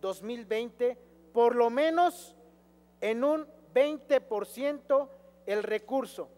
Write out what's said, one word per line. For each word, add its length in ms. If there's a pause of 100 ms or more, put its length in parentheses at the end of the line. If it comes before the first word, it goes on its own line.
dos 220
mil 220
veinte 520 (360)
por 240
lo 140
menos 680 (640)
en 240
un 240 (260)
veinte 460
por 260
ciento 640 (340)
el 200
recurso 720